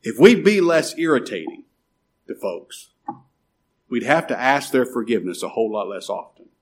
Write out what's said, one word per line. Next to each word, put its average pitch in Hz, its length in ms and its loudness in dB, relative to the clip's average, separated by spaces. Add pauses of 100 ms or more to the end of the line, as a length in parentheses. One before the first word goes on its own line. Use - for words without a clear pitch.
If 113 160 -8
we'd 185 240 8
be 196 180 4
less - 360 0
irritating 131 640 -2 (640)
to 92 80 -10
folks, - 540 -12 (1000)
we'd 120 140 -4
have 151 240 0
to - 120 -6
ask 139 320 0
their 127 140 2
forgiveness 104 580 -4
a 90 60 -8
whole 113 220 -4
lot 104 160 -6
less 95 220 -12
often. - 360 -12 (160)